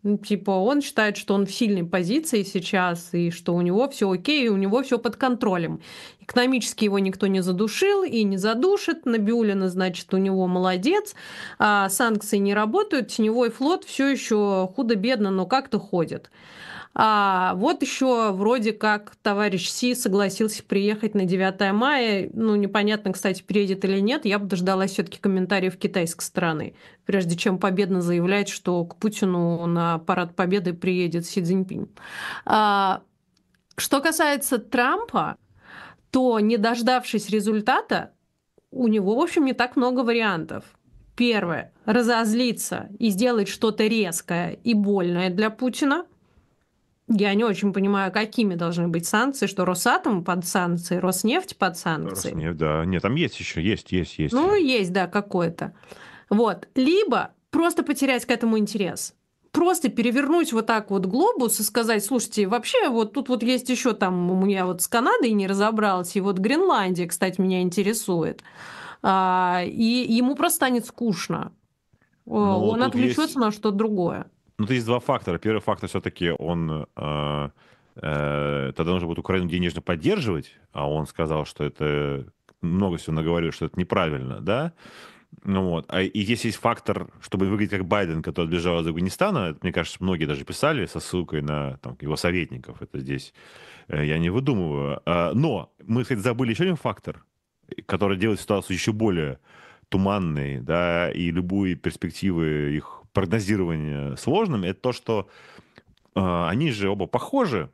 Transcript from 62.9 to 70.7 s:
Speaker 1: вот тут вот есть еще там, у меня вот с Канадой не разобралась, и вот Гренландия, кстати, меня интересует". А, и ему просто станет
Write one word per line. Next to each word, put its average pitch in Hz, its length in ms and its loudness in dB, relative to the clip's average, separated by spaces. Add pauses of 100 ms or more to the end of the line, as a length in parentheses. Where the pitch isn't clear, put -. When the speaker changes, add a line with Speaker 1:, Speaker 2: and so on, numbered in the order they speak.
Speaker 1:
вот 226 240 0
тут 269 160 -4
вот 247 120 0
есть 247 280 0
еще 247 240 2
там, 180 360 0
у 185 60 2 (100)
меня 190 200 2
вот 180 160 -2
с - 60 -4
Канадой 269 440 2
не 202 140 2
разобралась, 196 720 0
и 202 40 2
вот 190 180 0
Гренландия, 214 680 2
кстати, 185 320 -2
меня 185 220 2
интересует". 180 800 0 (600)
А, 185 640 2
и 233 400 0 (120)
ему 247 180 2
просто 330 200 0
станет 247 300 0